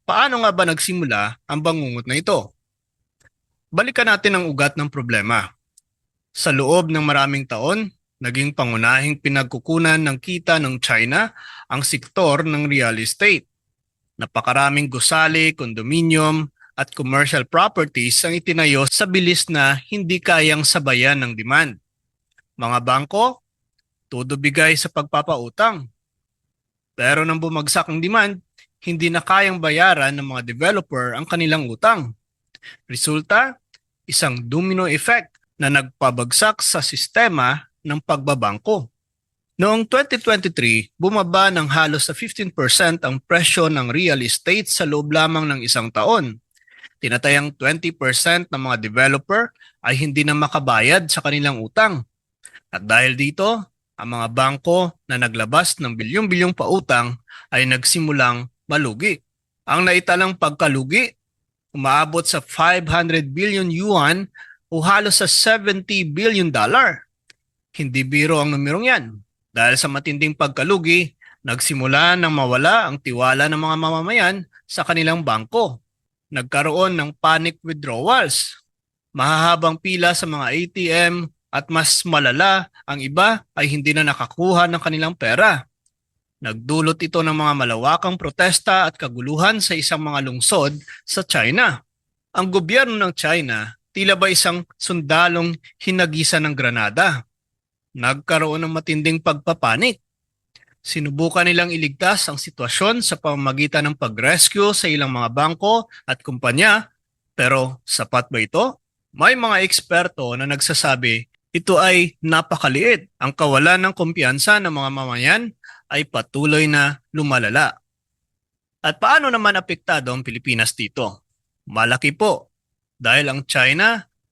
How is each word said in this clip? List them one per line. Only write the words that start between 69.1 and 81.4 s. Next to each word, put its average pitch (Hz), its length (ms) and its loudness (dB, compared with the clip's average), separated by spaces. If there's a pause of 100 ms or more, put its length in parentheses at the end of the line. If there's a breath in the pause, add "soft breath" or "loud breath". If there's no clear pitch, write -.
Dahil 120 240 4
sa - 80 0
matinding 143 480 -4
pagkalugi, 160 800 0 (320 soft breath)
nagsimula 135 720 2
nang 165 160 0
mawala 147 560 2
ang 139 80 -8
tiwala 127 480 0
ng 151 160 -2
mga 156 160 0
mamamayan 175 580 0 (300 soft breath)
sa - 160 -8
kanilang 165 400 0
bangko. 123 560 -2 (500)
Nagkaroon 151 720 0
ng 147 240 -6
panic 160 400 2
withdrawals. 151 960 -2 (560)
Mahahabang 160 640 2
pila 180 320 0
sa 175 160 -4
mga 143 240 -4
A 156 160 -4
T 175 100 -14 (140)
M 170 400 0 (160)